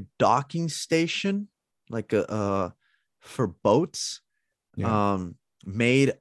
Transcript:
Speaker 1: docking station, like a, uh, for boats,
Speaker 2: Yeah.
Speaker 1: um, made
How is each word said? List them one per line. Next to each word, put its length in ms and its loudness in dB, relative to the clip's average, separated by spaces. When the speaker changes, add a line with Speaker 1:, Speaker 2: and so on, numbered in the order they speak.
Speaker 1:
docking 500 0
station, 800 -2
like 240 -6
a, 160 2
uh, 400 0
for 260 -4
boats, 760 0
Speaker 2:
Yeah. 380 0
Speaker 1:
um, 240 -8
made 560 2